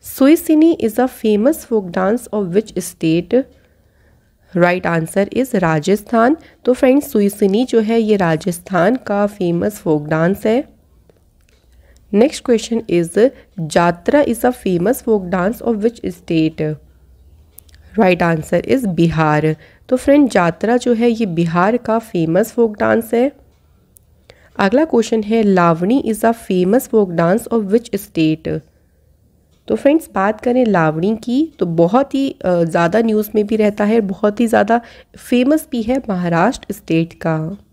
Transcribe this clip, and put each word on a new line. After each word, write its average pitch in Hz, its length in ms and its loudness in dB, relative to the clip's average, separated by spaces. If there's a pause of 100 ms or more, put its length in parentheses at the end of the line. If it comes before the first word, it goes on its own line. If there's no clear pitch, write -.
सुइसिनी 320 800 2
is 214 100 -2
a 254 160 0 (160)
famous 220 420 0
folk 196 240 -4
dance 190 420 -2
of 190 240 -4
which - 200 -4
state? 175 680 -2 (1120)
राइट 175 320 0
आंसर 170 500 -2
is 262 180 -2
राजस्थान। 202 800 0 (280)
तो 247 80 2
फ्रेंड्स, 277 380 2
सुइसिनी 202 540 0
जो 233 140 0
है, 226 220 0
ये 214 140 2
राजस्थान 175 800 0
का 208 320 -2
फेमस 190 500 -4
फोक 151 300 -2
डांस 165 380 -2
है। 233 180 0 (1500)
नेक्स्ट 233 320 2
क्वेश्चन 233 340 0
is, 175 500 0 (300)
जात्रा 175 640 0
is 226 160 -2
a 247 140 0 (140)
famous 185 340 0
folk 202 300 -2
dance 190 300 -2
of 233 140 -2
which 226 300 -4
state? 160 720 -4 (1200)
राइट 180 240 2
आंसर 165 380 0
is 254 240 -2
बिहार। 156 680 0 (340)
तो 254 80 0
फ्रेंड, 277 320 4
जात्रा 202 480 0
जो 247 160 0
है, 233 160 2
ये 226 160 -2
बिहार 175 520 0
का 226 220 -2
फेमस 175 520 -2
फोक 226 280 -2
डांस 220 340 0
है। 254 180 0 (1300)
अगला 220 260 2
क्वेश्चन 226 380 0
है, 220 200 0
लावणी 185 640 2
is 220 120 -4
a 233 140 0 (180)
famous 190 380 0
folk 190 300 0
dance 180 340 0
of 208 200 -2
which 233 200 -2
state? 160 680 -4 (1080)
तो - 80 0
फ्रेंड्स, 311 400 0
बात 208 260 -2
करें 247 240 0
लावणी 175 500 0
की, 254 440 -4
तो 185 60 0
बहुत 175 500 0
ही, 269 200 -2 (100)
अ, 175 180 2
ज़्यादा 170 360 0
न्यूज़ 214 360 0
में 208 120 0
भी 226 80 -2
रहता 208 280 0
है, 220 180 2
बहुत 208 380 -2
ही 233 80 2
ज़्यादा 220 340 2 (360)
फेमस 269 540 0
भी 240 100 -4
है 254 280 -2
महाराष्ट्र 180 640 -2
स्टेट 165 400 -2
का। 160 440 -6 (160)